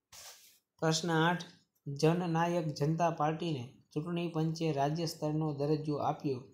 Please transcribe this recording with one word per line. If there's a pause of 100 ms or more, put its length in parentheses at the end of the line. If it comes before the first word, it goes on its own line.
(800)
પ્રશ્ન
આઠ, (420)
જનનાયક
જનતા
પાર્ટીને (100)
ચૂંટણી
પંચે
રાજ્ય
સ્તરનો
દરજ્જો
આપ્યો, (140)